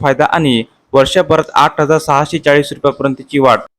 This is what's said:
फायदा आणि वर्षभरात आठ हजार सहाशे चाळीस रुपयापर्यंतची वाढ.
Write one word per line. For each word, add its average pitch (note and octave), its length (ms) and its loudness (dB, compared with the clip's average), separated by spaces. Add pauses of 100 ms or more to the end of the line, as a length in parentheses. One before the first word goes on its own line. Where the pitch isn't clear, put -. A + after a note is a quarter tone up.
फायदा C#3 240 0
आणि C3+ 380 0 (300)
वर्षभरात D#3 600 0
आठ D3+ 280 2
हजार D3+ 160 0
सहाशे D3+ 400 -2
चाळीस C#3+ 360 0
रुपयापर्यंतची C#3 680 -4
वाढ. B2 200 2 (200)